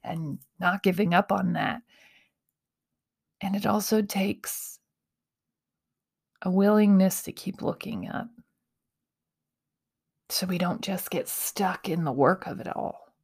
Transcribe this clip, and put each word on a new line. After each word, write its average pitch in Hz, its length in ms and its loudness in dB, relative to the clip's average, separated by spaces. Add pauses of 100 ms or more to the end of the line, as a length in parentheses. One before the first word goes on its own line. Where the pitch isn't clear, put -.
and 165 340 -8 (220)
not 185 240 0
giving 180 300 2
up 180 180 2
on 185 220 0
that. - 280 -2 (1600)
And 196 140 -2
it 202 100 -4
also 214 360 2
takes - 800 -4 (1600)
a 185 100 -2
willingness 196 720 6
to - 80 -8
keep - 300 -10
looking - 480 -6
up, - 180 -6 (2000)
so - 160 -4
we 180 120 -2
don't 180 240 -2
just 185 280 -6
get - 180 -4
stuck - 600 -4
in 170 140 -2
the 147 80 -2
work 143 360 2
of - 120 -10
it - 160 -10
all. - 360 -8 (120)